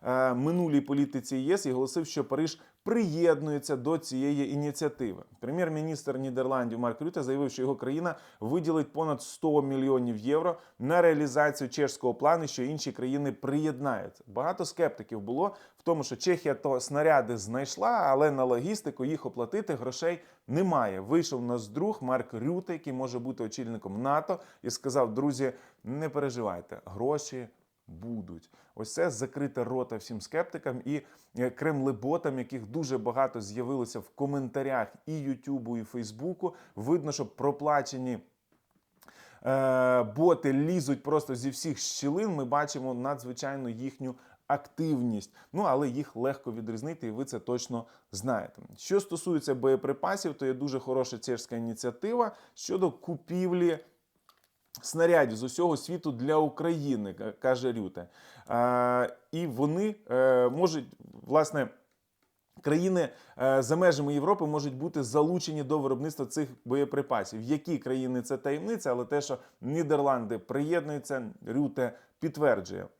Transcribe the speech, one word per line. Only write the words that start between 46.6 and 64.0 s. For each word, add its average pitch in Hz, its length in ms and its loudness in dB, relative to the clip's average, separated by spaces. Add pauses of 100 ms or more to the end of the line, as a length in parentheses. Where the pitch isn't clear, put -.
і 110 40 -4
ви 117 140 -6
це 131 140 -8
точно 120 480 -4 (260)
знаєте. 107 500 -4 (140)
Що 196 240 0
стосується 165 540 -2
боєприпасів, 139 800 0
то 135 120 -4
є 131 80 0
дуже 131 260 -2
хороша 127 380 -2
чешська 120 380 -4
ініціатива 127 760 -2 (220)
щодо 185 360 0
купівлі 175 880 0 (1040)
снарядів 160 540 4
з 110 60 -6
усього 156 340 2
світу 160 360 -6
для 131 240 0
України, 143 800 0
к-, 104 180 -8
каже 127 400 2
Рюте. 92 360 -6 (420)
Е, 123 680 4 (160)
і 165 140 -2
вони, 156 480 0 (160)
е, 127 380 6
можуть, 156 360 2 (380)
власне, 147 460 2 (960)
країни, 170 460 2 (340)
е, 135 200 4
за 135 140 2
межами 147 380 4